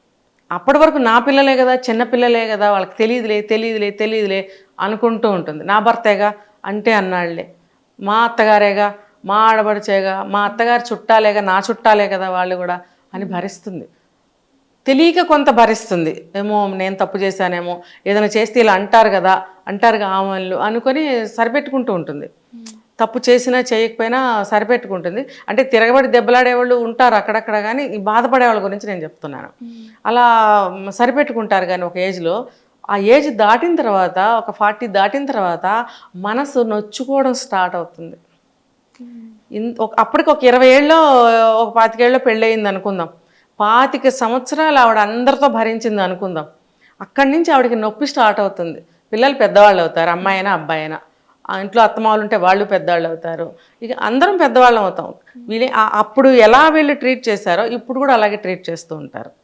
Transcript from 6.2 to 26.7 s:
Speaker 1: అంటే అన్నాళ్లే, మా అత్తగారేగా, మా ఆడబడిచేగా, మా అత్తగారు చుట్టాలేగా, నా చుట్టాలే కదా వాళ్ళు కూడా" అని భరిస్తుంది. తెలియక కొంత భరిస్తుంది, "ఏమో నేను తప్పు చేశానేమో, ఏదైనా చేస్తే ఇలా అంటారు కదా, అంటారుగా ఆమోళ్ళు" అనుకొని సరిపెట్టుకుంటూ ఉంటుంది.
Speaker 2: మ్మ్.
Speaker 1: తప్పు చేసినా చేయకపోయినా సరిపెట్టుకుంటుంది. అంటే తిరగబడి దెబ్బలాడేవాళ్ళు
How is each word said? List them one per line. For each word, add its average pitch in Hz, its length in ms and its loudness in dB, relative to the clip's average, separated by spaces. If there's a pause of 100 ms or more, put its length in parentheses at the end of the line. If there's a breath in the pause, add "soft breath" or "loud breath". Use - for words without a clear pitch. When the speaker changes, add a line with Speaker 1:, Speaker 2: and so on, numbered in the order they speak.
Speaker 1:
అంటే 208 280 -2
అన్నాళ్లే, 180 600 -4 (460)
మా 202 160 -2
అత్తగారేగా, 208 760 2 (300 soft breath)
మా 190 120 -2
ఆడబడిచేగా, 208 840 0
మా 202 220 -2
అత్తగారు 240 480 -2
చుట్టాలేగా, 214 480 2
నా 196 300 0
చుట్టాలే 208 380 2
కదా 190 220 -4
వాళ్ళు 180 260 -4
కూడా" 180 240 -6 (340 soft breath)
అని 190 100 -10
భరిస్తుంది. 180 640 -12 (1000)
తెలియక 320 340 2
కొంత 302 300 2
భరిస్తుంది, 214 840 0
"ఏమో 208 300 -2
నేను 190 300 -6
తప్పు 190 220 -4
చేశానేమో, 180 640 -4 (240 loud breath)
ఏదైనా 208 200 2
చేస్తే 220 340 0
ఇలా 220 120 4
అంటారు 208 360 4
కదా, 185 340 2 (260)
అంటారుగా 208 380 0
ఆమోళ్ళు" 190 500 -4
అనుకొని 233 720 -2
సరిపెట్టుకుంటూ 240 640 -4
ఉంటుంది. 147 380 -8 (240)
Speaker 2:
మ్మ్. 233 120 -20 (340)
Speaker 1:
తప్పు 226 200 -2 (100)
చేసినా 247 300 2
చేయకపోయినా 226 840 -2
సరిపెట్టుకుంటుంది. 208 840 -4 (220 loud breath)
అంటే 220 140 0
తిరగబడి 240 460 2
దెబ్బలాడేవాళ్ళు 247 680 2